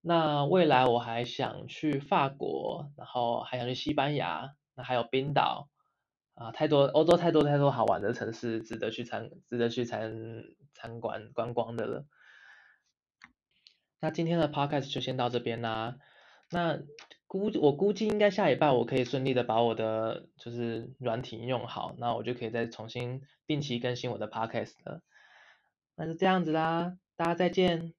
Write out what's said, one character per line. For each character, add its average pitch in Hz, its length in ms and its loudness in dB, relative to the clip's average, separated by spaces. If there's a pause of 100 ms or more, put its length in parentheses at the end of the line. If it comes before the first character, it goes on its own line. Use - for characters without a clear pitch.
那 156 440 2
未 175 200 6
来 127 200 6
我 120 140 4
还 120 260 -4
想 - 420 -6
去 147 320 -2
法 147 300 2
国， - 680 -6
然 120 100 -14
后 120 360 0
还 123 160 -6
想 120 100 -2
去 127 60 -2
西 143 200 -4
班 143 220 2
牙， 95 380 -4 (220)
那 127 80 -12
还 127 120 -2
有 117 80 2
冰 135 300 0
岛， - 340 2 (680)
啊， 113 180 -12
太 156 160 0
多， 139 160 6
欧 151 180 4
洲 170 140 8
太 170 140 2
多 156 120 6
太 143 140 4
多 143 120 6
好 123 140 2
玩 101 180 2
的 104 120 0
城 113 180 -6
市 113 300 -4
值 113 160 -10
得 113 140 -4
去 120 120 -8
参-， 107 260 -8 (200)
值 123 80 -6
得 117 100 2
去 120 160 -2
参-， 113 600 -8 (300)
参 117 280 -14
观， 110 320 -8
观 120 200 -6
光 117 220 -4
的 113 100 -4
了。 127 200 -6 (1900)
那 160 100 -2
今 165 160 -2
天 170 140 2
的 151 80 4
podcast 143 420 -2
就 135 120 -4
先 131 160 -4
到 123 100 0
这 120 120 0
边 117 200 -4
啦。 113 380 -4 (520)
那 170 300 0 (480)
估-， 202 240 -2 (100)
我 143 140 6
估 196 160 2
计 214 160 0
应 214 100 2
该 208 140 6
下 196 160 2
礼 131 80 6
拜 151 160 4
我 120 140 4
可 135 100 -2
以 131 80 4
顺 131 220 -2
利 135 80 2
的 120 100 2
把 117 180 2
我 117 140 4
的， 110 640 -2
就 - 120 -14
是 117 480 -6
软 120 240 -2
体 113 180 -12
用 117 280 -4
好， - 300 -8
那 120 180 -2
我 113 80 -4
就 123 100 -4
可 123 120 -6
以 110 40 -4
再 117 180 -2
重 131 200 -12
新 123 340 -8 (240)
定 147 140 -2
期 131 200 -4
更 123 180 -2
新 123 140 -6
我 104 60 -6
的 107 120 -6
podcast 113 460 -6 (100)
了。 - 160 -10 (960)
那 160 80 -8
就 165 80 -6
这 170 120 0
样 185 200 4
子 156 80 0
啦， 165 440 0 (200)
大 165 80 0
家 170 100 0
再 180 140 2
见 170 500 0